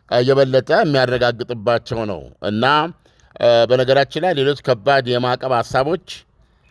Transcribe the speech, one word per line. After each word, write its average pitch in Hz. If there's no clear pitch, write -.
የበለጠ 131
የሚያረጋግጥባቸው 120
ነው። 90
እና፣ 107
እ፣ -
በነገራችን 131
ላይ 185
ሌሎች 139
ከባድ 131
የማዕቀብ 123
ሀሳቦች፣ 135